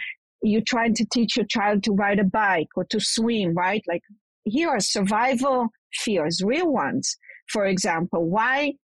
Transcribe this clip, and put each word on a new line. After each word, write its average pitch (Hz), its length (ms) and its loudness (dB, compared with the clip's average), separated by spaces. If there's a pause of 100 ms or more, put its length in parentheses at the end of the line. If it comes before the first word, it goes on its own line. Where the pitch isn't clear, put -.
(420)
you're 220 260 2
trying 226 280 0
to 226 180 0
teach 233 240 2
your 208 80 0
child 208 380 0
to 220 100 0
ride 202 260 2
a 208 60 4
bike 190 500 2
or 185 100 -2
to 220 140 -4
swim, 220 540 0
right? 185 340 0
Like, 170 140 -4 (420)
here 302 260 0
are 247 120 0
survival 233 880 0 (240)
fears, 170 500 -2
real 302 280 0
ones. 143 440 -2 (320)
For 208 180 -2
example, 180 600 0
why 254 480 0 (260)